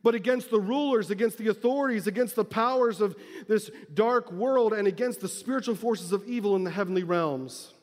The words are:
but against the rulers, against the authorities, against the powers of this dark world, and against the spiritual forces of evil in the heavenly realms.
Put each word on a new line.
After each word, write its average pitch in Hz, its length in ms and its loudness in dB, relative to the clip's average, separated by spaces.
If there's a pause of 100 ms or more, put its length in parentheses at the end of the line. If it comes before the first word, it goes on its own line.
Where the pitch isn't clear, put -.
but 233 120 4
against 247 360 0
the 220 100 4
rulers, 233 500 0
against 220 280 0
the 220 100 -2
authorities, 240 580 0
against 220 300 0
the 214 80 2
powers 233 560 2
of 202 160 0 (320)
this 208 220 0 (240)
dark 226 380 2
world, 233 400 2
and 208 140 0
against 214 340 0
the 196 80 -6
spiritual 247 460 -2
forces 185 380 -2
of 202 160 -2
evil 208 280 0
in 190 80 0
the 180 60 -4
heavenly 185 340 -2
realms. 151 680 -2 (100)